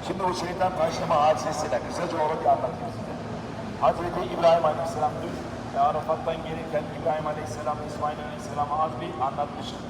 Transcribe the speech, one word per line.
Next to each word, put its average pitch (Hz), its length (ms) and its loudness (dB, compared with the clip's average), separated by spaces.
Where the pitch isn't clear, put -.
Şimdi 175 220 -4
bu 180 40 0
şeytan 180 280 0
taşlama 165 340 2
hadisesine 147 520 2
kısaca 165 280 -2
onu 160 160 2
bir 147 140 4
anlatayım 160 420 -4
size. - 160 -6
Hazreti 165 340 2
İbrahim 165 360 8
Aleyhisselam 156 420 0
dün, 113 120 -6
e, - 20 2
Arafat'tan 156 480 0
gelirken 160 360 -2
İbrahim 156 360 0
Aleyhisselam, - 440 -4
İsmail 151 380 -2
Aleyhisselam'a 147 480 -2
az 156 60 -2
bir - 100 -6
anlatmışım. - 640 -4